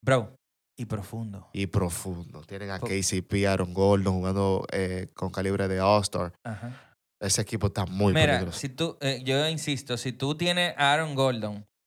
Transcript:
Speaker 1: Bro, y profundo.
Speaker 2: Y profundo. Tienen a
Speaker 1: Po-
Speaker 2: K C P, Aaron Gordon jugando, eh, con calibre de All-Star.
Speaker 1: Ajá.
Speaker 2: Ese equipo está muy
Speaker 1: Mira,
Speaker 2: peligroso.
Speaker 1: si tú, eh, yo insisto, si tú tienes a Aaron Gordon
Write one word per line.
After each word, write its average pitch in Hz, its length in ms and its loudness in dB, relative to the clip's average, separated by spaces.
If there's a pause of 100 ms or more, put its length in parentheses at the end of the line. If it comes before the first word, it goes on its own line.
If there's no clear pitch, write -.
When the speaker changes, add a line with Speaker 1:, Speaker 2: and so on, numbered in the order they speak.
Speaker 1:
Bro, 123 320 2 (400)
y 123 100 -10
profundo. 104 680 -8
Speaker 2:
Y 98 140 -2
profundo. 87 800 -4
Tienen 98 260 -10
a 95 80 -8
Speaker 1:
Po- 117 80 -6
Speaker 2:
K 98 60 -2 (100)
C 92 180 0
P, 98 260 0
Aaron 92 280 0
Gordon 98 400 4
jugando, 95 560 2
eh, 92 420 -4
con 95 160 -6
calibre 98 380 0
de 95 140 0
All-Star. 98 520 2 (100)
Speaker 1:
Ajá. 117 380 -10 (400)
Speaker 2:
Ese 101 200 0
equipo 104 260 0
está 95 180 -2
muy 98 280 2
Speaker 1:
Mira, 151 200 6
Speaker 2:
peligroso. 95 260 -2
Speaker 1:
si 156 100 -4
tú, 160 320 -4
eh, 135 220 -2
yo 135 240 2
insisto, 143 500 -4
si 127 160 -6
tú 135 220 -2
tienes 175 420 0
a 143 160 4
Aaron 156 220 0
Gordon 110 500 0 (220)